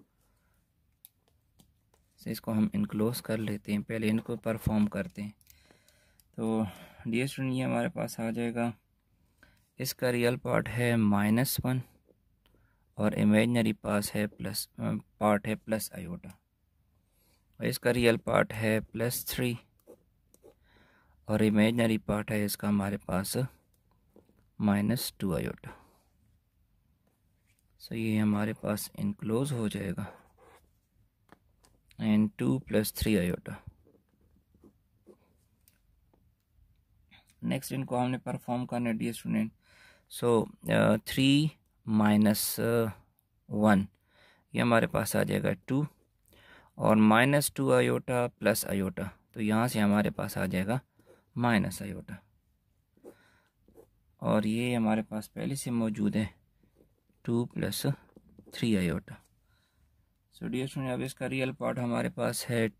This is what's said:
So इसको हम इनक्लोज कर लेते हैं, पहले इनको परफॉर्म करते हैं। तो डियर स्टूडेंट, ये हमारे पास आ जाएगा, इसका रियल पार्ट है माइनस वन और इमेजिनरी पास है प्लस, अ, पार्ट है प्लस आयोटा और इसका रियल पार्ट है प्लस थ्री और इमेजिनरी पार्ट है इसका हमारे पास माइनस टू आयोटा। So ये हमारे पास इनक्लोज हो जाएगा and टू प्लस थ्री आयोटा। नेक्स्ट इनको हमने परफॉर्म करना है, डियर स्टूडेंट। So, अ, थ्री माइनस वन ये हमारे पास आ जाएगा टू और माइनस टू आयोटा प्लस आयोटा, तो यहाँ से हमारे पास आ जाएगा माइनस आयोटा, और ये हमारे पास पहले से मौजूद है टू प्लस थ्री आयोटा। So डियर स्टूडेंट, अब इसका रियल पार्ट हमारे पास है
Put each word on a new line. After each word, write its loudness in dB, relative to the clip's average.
So -14
इसको -6
हम 2
इनक्लोज -2
कर -4
लेते -6
हैं, -2
पहले -4
इनको -2
परफॉर्म 0
करते -6
हैं। -10
तो 0
डियर 0
स्टूडेंट, -4
ये -2
हमारे 0
पास -6
आ -2
जाएगा, -2
इसका -2
रियल 2
पार्ट -2
है 0
माइनस 2
वन -2
और 0
इमेजिनरी 2
पास -4
है -2
प्लस, -8
अ, -4
पार्ट 2
है -2
प्लस -6
आयोटा -12
और -2
इसका 0
रियल 4
पार्ट 2
है 0
प्लस -6
थ्री -2
और 2
इमेजिनरी 4
पार्ट -4
है -2
इसका -4
हमारे 0
पास -4
माइनस 0
टू -2
आयोटा। -6
So -14
ये 0
हमारे 2
पास -4
इनक्लोज -2
हो -2
जाएगा -6
and 4
टू 0
प्लस -2
थ्री 0
आयोटा। -4
नेक्स्ट -4
इनको -4
हमने 0
परफॉर्म -6
करना -4
है, -2
डियर -4
स्टूडेंट। -4
So, 2
अ, 6
थ्री 4
माइनस 4
वन 4
ये 0
हमारे 4
पास -2
आ 2
जाएगा 0
टू -2
और 4
माइनस 4
टू 0
आयोटा 2
प्लस -2
आयोटा, -2
तो -10
यहाँ 2
से -4
हमारे 2
पास -6
आ 0
जाएगा -2
माइनस 0
आयोटा, -12
और 2
ये 0
हमारे 0
पास -8
पहले -6
से -6
मौजूद 0
है 0
टू 0
प्लस -4
थ्री 0
आयोटा। -2
So -8
डियर -4
स्टूडेंट, -4
अब -4
इसका -6
रियल -2
पार्ट -4
हमारे -2
पास -4
है 2